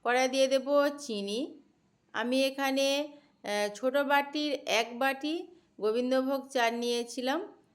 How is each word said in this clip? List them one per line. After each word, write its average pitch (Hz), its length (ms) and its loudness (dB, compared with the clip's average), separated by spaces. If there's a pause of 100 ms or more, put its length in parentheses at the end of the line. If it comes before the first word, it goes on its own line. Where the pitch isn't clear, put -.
কড়াই 254 260 2
দিয়ে 269 180 4
দেব 277 420 4 (100)
চিনি। 214 640 -6 (520)
আমি 254 320 0
এখানে, 277 680 0 (300)
আহ, 208 300 -2
ছোট 262 240 -2
বাটির 285 560 0
এক 233 460 0
বাটি 302 480 -2 (320)
গোবিন্দভোগ 254 720 0
চাল 233 240 2
নিয়েছিলাম 240 760 -2 (280)